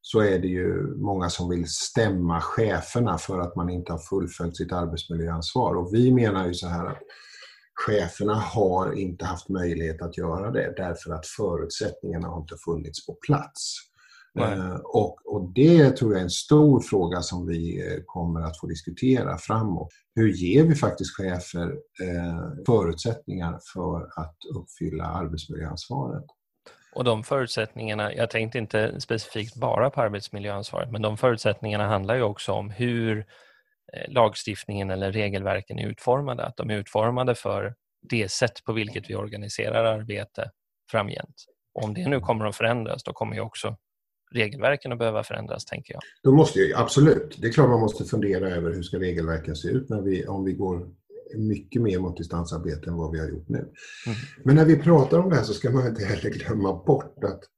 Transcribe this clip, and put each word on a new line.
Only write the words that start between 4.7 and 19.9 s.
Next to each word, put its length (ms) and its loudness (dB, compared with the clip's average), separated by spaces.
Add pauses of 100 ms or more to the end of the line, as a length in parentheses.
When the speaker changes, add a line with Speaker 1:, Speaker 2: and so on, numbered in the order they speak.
Speaker 1:
arbetsmiljöansvar. 1000 -2
Och 200 -2
vi 180 8
menar 340 4
ju 80 -2
så 140 -8
här 180 -4
att 120 -8 (880)
cheferna 480 0
har 640 2
inte 260 -6
haft 240 -8
möjlighet 540 -2
att 160 -8
göra 320 -2
det 260 -2
därför 380 -6
att 120 -10
förutsättningarna 1000 -4
har 120 -8
inte 240 -14
funnits 420 -6
på 80 -12 (120)
plats. 500 -2 (580)
Speaker 2:
Nej. 240 0
Speaker 1:
Eh, 160 -6
och, 600 -2
och 200 -4
det 420 10
tror 160 2
jag 80 2
är 40 -2
en 60 -2
stor 500 6
fråga 400 0
som 260 -6
vi, 400 -4
eh, 200 -6
kommer 340 -4
att 200 -6
få 60 -8
diskutera 720 0
framåt. 500 -2 (260)